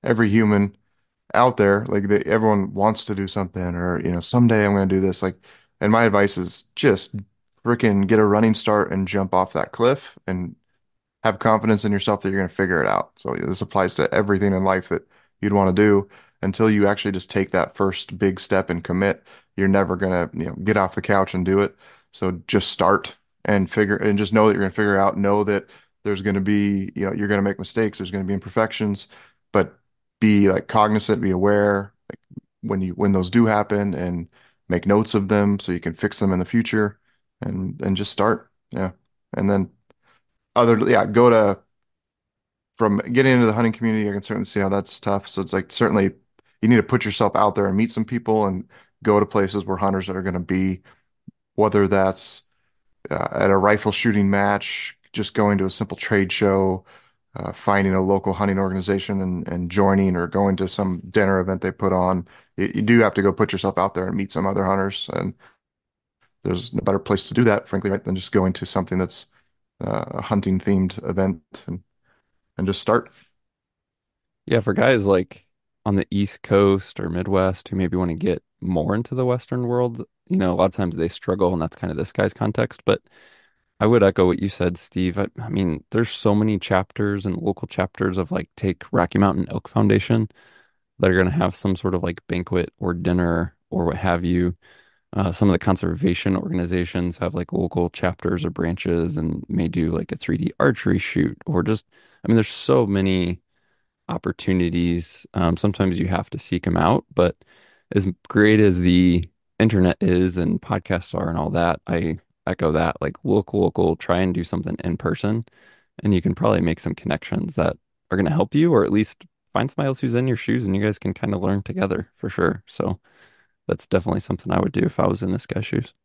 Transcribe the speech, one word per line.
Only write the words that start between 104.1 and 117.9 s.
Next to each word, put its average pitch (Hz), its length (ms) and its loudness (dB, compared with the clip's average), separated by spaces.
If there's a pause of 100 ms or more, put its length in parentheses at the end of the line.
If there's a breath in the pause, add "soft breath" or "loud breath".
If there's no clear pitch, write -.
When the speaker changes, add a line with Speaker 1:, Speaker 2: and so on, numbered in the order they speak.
Speaker 2:
Um, 87 240 0
sometimes 95 400 0
you 90 100 -2
have 92 240 -2
to - 80 -10
seek - 280 -6
'em 87 100 0
out, 85 360 2
but 90 220 2 (600 soft breath)
as 98 120 0 (220)
great 107 300 6
as 95 200 4
the 90 500 4 (300)
internet 104 420 4
is 90 360 2
and 87 240 -2
podcasts 92 560 -6
are 85 120 -4
and 82 80 -4
all 78 140 -4
that, 85 360 0
I 82 320 -4 (280)
echo 85 240 -2
that, 78 300 -2
like, - 220 -6
look 101 300 0
local, 92 420 0
try 90 240 -2
and 92 140 0
do 87 100 -4
something - 400 -6
in 87 140 -4
person, 104 480 -4 (580 soft breath)
and 104 100 2
you 90 80 2
can 98 140 -2
probably 101 260 2
make 82 180 0
some - 160 -6
connections - 600 -6
that - 220 0 (340)